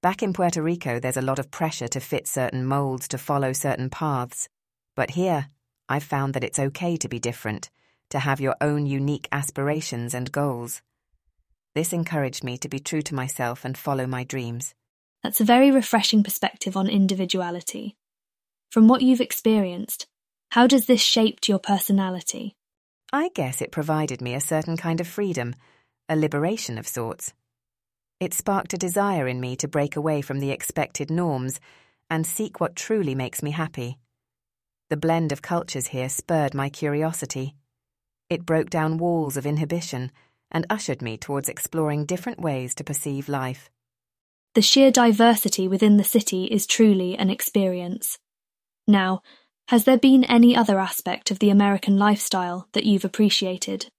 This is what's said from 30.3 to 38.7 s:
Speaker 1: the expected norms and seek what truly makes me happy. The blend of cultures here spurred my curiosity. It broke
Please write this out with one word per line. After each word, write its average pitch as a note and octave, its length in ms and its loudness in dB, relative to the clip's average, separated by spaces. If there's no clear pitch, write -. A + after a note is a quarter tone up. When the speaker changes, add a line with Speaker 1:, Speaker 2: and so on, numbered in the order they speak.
Speaker 1:
the C#3 100 -4
expected - 600 -6
norms D3+ 500 -4
and D#3+ 180 -2
seek - 340 -6
what E3+ 160 -4
truly F#3 380 -2
makes C3 280 -6
me D3 80 -4
happy. C#3+ 480 -8
The D#3 80 -2
blend D#3+ 360 0
of C#3 100 -8
cultures E3 460 -6
here B2+ 200 -6
spurred D3 460 -2
my C#3 160 -4
curiosity. D3 840 -6
It E3+ 160 -6
broke D#3+ 240 0